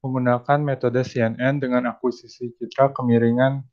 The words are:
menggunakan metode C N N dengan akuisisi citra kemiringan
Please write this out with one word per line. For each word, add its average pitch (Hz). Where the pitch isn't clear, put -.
menggunakan 127
metode 127
C -
N 113
N 135
dengan 123
akuisisi 120
citra 135
kemiringan 123